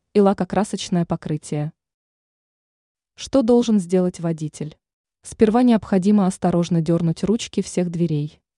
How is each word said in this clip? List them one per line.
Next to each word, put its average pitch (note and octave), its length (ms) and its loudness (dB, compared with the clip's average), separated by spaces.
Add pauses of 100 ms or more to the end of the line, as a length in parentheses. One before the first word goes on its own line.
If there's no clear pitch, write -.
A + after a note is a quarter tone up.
(140)
и G#3 60 4
лакокрасочное F#3+ 840 0
покрытие. D3+ 680 -6 (1400)
Что - 280 0
должен A#3 360 4
сделать F3+ 420 0
водитель? D#3 580 -8 (440)
Сперва A3 400 2
необходимо G#3 640 2
осторожно F3 540 0
дернуть E3 420 0
ручки G3+ 380 -4
всех F3+ 300 -4
дверей. D#3+ 500 -4 (180)